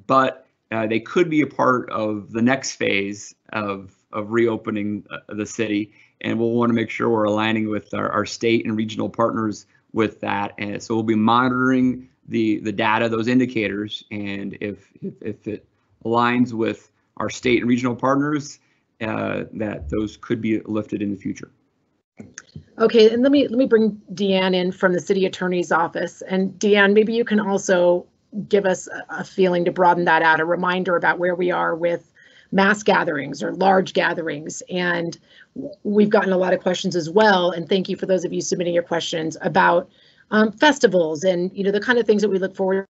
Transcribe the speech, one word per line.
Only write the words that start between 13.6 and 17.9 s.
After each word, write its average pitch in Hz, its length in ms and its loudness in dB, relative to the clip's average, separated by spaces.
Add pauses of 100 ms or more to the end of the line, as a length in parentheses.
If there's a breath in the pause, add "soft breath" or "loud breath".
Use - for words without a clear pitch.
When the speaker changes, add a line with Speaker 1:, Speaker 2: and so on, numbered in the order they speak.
Speaker 1:
and 101 500 -10
if, - 280 -10 (120)
if, 190 200 -10
if - 240 -12
it 104 220 -10 (380)
aligns 120 480 2
with 110 360 -4 (280)
our - 120 -6
state 123 300 0
and 113 80 -2
regional 120 300 0